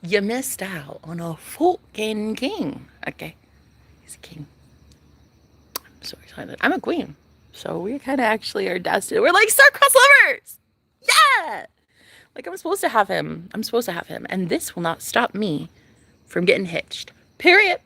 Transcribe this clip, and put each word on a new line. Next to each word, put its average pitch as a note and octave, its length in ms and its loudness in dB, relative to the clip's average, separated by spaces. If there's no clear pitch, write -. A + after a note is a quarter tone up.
you F#3+ 200 -2
missed A#3+ 400 -6
out F3 420 -12
on E3 160 -12
a E3 160 -8
fucking G#3+ 1000 -4
king, B3+ 520 -6
okay? - 280 -14
He's - 140 -20
a - 40 -20
king. D3+ 280 -18
I'm - 240 -20
so - 220 -18
excited. - 380 -16
I'm C#4 120 0
a - 60 -4
queen. C4+ 360 -8
So - 280 -10
we G#3+ 200 -8
kinda C4 240 -4
actually G#3+ 440 -2
are F#3 120 -4
destined. F3+ 420 -2
We're, C#4 100 4
like, G#4 180 4
star-crossed C#5 480 6
lovers. - 340 -6
Yeah! A4 640 2
Like, B3+ 120 -14
I'm F4 100 -12
supposed F#4+ 240 -4
to F4 80 0
have A3 180 2
him. E3 460 -6
I'm G#3+ 100 -8
supposed A#3 220 -2
to G3 60 -8
have E3+ 160 -8
him. - 220 -12
And F#3 200 -4
this - 260 -4
will F3 80 -6
not E3 180 -4
stop - 320 -2
me F3 360 -6
from F3+ 200 -4
getting F#3 220 2
hitched. - 440 -10
Period. F#4 480 4